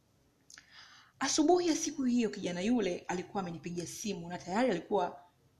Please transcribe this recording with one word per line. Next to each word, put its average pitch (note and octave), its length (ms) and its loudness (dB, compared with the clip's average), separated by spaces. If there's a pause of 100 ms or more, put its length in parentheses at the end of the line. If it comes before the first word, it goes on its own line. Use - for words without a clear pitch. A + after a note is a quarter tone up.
(1200)
Asubuhi E4 480 4
ya D4+ 80 4
siku D4 280 -2
hiyo A#3+ 260 4
kijana F3+ 320 -4
yule G3+ 460 0
alikuwa F3+ 360 -2
amenipigia E3+ 440 -6
simu F3 420 -8
na F3 80 -8
tayari A3+ 340 0
alikuwa, F3 480 0 (400)